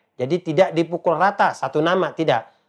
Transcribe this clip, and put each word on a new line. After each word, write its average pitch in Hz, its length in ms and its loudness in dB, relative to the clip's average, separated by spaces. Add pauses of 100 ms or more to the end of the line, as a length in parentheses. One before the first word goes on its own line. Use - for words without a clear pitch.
(140)
Jadi 160 400 -4
tidak - 240 2
dipukul 165 400 0
rata 190 400 2
satu 139 240 -2
nama, 170 320 0
tidak. 143 400 -2 (160)